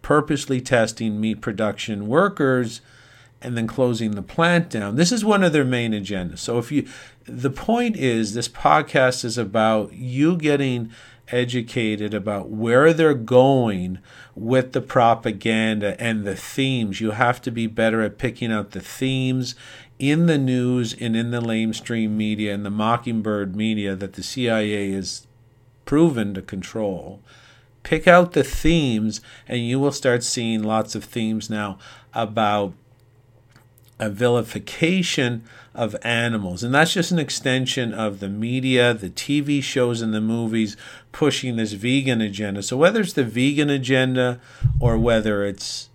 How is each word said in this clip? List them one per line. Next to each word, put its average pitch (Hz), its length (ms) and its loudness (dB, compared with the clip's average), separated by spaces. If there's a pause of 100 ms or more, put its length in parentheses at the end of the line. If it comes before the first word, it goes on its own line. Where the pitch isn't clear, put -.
purposely 143 580 0
testing 113 600 0
meat 107 200 -2
production 104 680 -4
workers, 131 720 2 (600)
and 123 160 -6
then 113 100 -2
closing 117 460 0
the 101 100 -6
plant 170 480 2
down. 104 260 -4
This 175 160 4
is 220 120 -2
one 202 200 4
of 170 80 4
their 147 120 4
main 120 280 0
agendas. 95 460 -6
So 120 200 -2
if 117 140 -4
you, 143 140 0 (380)
the 123 260 -4
point 233 460 0
is, 113 360 0
this 117 160 -4
podcast 143 760 2
is 113 120 -4
about 110 560 2
you 135 440 0
getting 139 540 0 (380)
educated 117 840 -2
about 101 380 -6
where 120 420 6
they're 156 220 4
going 113 840 4 (360)
with 127 380 0
the 135 80 0
propaganda 110 1200 0
and 110 240 -2
the 98 120 -4
themes. 123 640 -2
You 110 120 -2
have 120 300 0
to 127 80 -6
be 113 160 -4
better 110 360 0
at 104 160 -4
picking 113 340 -4
out 104 200 -4
the 98 80 -10
themes 131 760 -4 (440)
in 151 280 2
the 160 120 4
news 123 600 0
and 113 180 -2
in 117 140 -2
the 120 100 -2
lamestream 113 680 -2
media 107 420 -2
and 101 120 -6
the 101 60 -6
mockingbird 107 840 -2
media 107 380 -2
that 95 200 -10
the 95 80 -12
C 123 280 -4
I 110 100 2
A 104 300 -2
is 95 360 -6 (580)
proven 135 500 2
to 95 80 -6
control. 98 800 -8 (640)
Pick 160 260 2
out 175 240 8
the 139 120 4
themes, 123 760 0 (260)
and 120 140 -4
you 120 180 0
will 139 140 2
start 123 320 0
seeing 113 380 -2
lots 107 320 0
of 107 100 -8
themes 110 440 -4
now 104 300 -4 (340)
about 104 600 0 (1300)
a 110 100 -2
vilification 120 1300 0 (280)
of 107 300 -4
animals. 113 600 -2
And 123 100 -2
that's 160 180 4
just 175 200 0
an 170 80 2
extension 127 760 -2
of 107 240 -4
the 98 100 -6
media, 120 640 2
the 110 180 -4
T 147 300 -2
V 143 200 0
shows 120 420 0
and 110 100 0
the 107 80 0
movies 113 560 0 (360)
pushing 131 420 0
this 110 200 -2
vegan 123 460 0
agenda. 101 420 -4
So 127 140 -4
whether 190 240 4
it's 180 120 -2
the 147 100 0
vegan 139 480 0
agenda 127 680 0 (400)
or 117 180 4
whether 110 460 2
it's - 500 -8